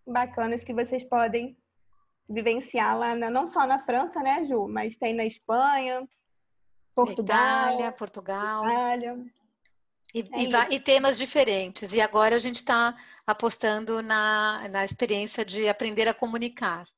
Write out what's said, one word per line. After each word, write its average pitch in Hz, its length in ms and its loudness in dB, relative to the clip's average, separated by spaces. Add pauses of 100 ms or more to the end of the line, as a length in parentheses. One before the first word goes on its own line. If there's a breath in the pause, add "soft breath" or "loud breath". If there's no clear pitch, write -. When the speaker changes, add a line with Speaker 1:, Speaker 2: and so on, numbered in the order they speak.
Speaker 1:
bacanas 240 560 -2
que - 100 -10
vocês 247 320 -2
podem 233 520 0 (720)
vivenciar 226 720 0
lá, 233 180 -2
na, 226 140 -2
não 262 200 0
só 277 160 2
na 269 180 2
França, 302 380 -2
né, 285 220 0
Ju? 233 240 -2
Mas 214 280 -6
tem 226 160 -2
na 226 140 -2
Espanha, 254 800 0 (880)
Portugal, 247 800 2
Speaker 2:
Itália, 233 180 -2
Portugal. 208 760 -6
Speaker 1:
Itália. 240 520 -2 (960)
Speaker 2:
E, 233 60 -4 (120)
Speaker 1:
É 254 100 -2
Speaker 2:
e 247 60 2
va-, 240 160 4
Speaker 1:
isso. - 100 -2
Speaker 2:
e 269 60 -2
temas 269 380 4
diferentes. 202 760 0
E 226 80 4
agora 214 320 4
a 240 40 2
gente 240 260 -2
tá 233 300 2 (320 loud breath)
apostando 220 760 0
na, 214 680 0
na 196 160 0
experiência 214 600 -4
de 208 240 0
aprender 214 380 0
a 233 80 4
comunicar. 233 720 -6 (120)